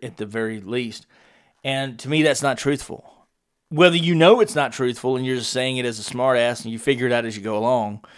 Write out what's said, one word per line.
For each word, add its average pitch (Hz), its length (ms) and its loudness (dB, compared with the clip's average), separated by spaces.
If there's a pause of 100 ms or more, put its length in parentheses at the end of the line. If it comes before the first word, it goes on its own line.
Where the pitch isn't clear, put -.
at - 140 -12
the 107 80 -8
very 110 340 -6
least. 110 460 -6 (580)
And 135 360 -6
to 131 100 -10
me, 156 140 2
that's 147 180 2
not 135 160 0
truthful. - 720 -6 (420)
Whether 170 280 4
you 170 180 0
know 180 240 8
it's - 160 2
not 139 180 0
truthful 127 420 -2
and 127 100 -4
you're 127 120 -2
just 113 140 -6
saying 131 260 -2
it 127 80 -2
as 113 140 -6
a 107 40 -12
smart 123 340 0
ass 120 260 0
and 113 80 -8
you 113 80 -8
figure 127 260 0
it 120 60 0
out 120 140 2
as 107 120 -8
you 98 60 -10
go 107 140 -2
along, 110 460 -2 (140)